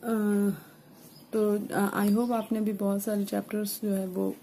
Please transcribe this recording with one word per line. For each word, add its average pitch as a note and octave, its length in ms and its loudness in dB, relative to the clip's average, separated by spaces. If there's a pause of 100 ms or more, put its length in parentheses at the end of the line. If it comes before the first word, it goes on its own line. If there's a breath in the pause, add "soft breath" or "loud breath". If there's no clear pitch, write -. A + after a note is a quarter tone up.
अ, G#3 460 2 (800 loud breath)
तो, G#3 420 2
अ, G3+ 320 2
I G#3 40 4
hope A#3+ 220 2
आपने A3 280 -2
भी G#3+ 120 0
बहुत G3+ 300 0
सारे G#3 220 0
chapters G3+ 580 -4
जो G#3 120 0
है F#3+ 120 -2
वो F#3+ 240 -2 (120)